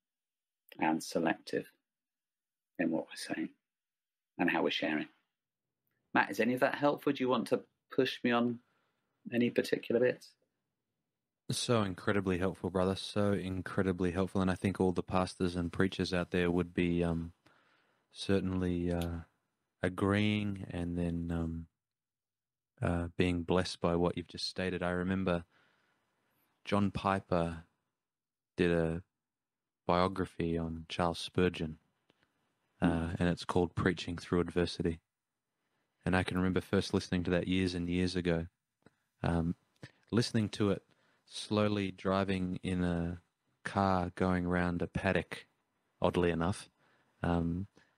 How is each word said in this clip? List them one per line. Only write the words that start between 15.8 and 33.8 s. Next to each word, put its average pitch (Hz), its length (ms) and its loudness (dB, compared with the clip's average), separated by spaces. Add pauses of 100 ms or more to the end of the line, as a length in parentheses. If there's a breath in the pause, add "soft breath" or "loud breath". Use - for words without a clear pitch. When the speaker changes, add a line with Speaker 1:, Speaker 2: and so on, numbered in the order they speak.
Speaker 2:
out 87 200 -2
there 87 180 2
would 87 240 0
be, 87 300 2
um, 85 280 -2 (800 soft breath)
certainly, 90 800 0
uh, 85 300 -2 (640)
agreeing 101 880 0
and 87 280 -4
then, 85 340 -2
um, 82 340 -4 (1160)
uh, 87 340 -2
being 90 280 2
blessed 90 360 0
by 85 140 2
what 87 220 2
you've 87 100 -8
just - 220 -8
stated. 90 340 -4
I 87 80 0
remember 90 540 0 (1200)
John 101 260 2
Piper 85 760 -2 (920)
did 87 160 4
a 82 300 0 (840)
biography 90 720 0
on 82 300 -6
Charles 87 320 -2
Spurgeon, 87 580 -2 (1040)
uh, 82 280 2
Speaker 1:
Hmm. 85 100 -6
Speaker 2:
and 87 80 4
it's 82 160 0
called 87 320 0
Preaching 87 420 0